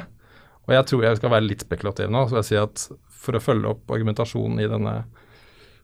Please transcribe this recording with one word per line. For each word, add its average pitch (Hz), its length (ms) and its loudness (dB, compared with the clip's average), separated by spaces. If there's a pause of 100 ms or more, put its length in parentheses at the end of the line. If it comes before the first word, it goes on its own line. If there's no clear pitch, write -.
(680)
Og - 100 2
jeg 135 140 4
tror 120 160 2
jeg 113 160 2
skal 120 140 4
være 107 120 2
litt - 160 -4
spekulativ 98 480 -4
nå, 127 160 2
så 117 120 2
jeg - 100 -4
sier 104 160 4
at - 220 -10 (200)
for - 280 -6
å 110 80 -2
følge 107 320 2
opp - 160 -10
argumentasjonen 110 720 -2
i 107 80 -2
denne, 107 220 -2 (880)